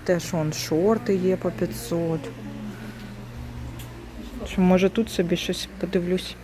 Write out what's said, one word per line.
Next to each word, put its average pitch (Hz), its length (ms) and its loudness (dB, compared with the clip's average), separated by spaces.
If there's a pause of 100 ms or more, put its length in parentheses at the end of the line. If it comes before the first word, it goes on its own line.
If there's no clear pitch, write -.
теж 175 300 2
он 156 200 2
шорти 202 600 4
є 185 200 4
по 185 160 0
п'ятсот. 170 680 0 (2250)
Чи, - 140 0
може, 185 280 8
тут 220 200 0
собі 175 280 2
щось - 320 -4 (100)
подивлюсь. 180 640 0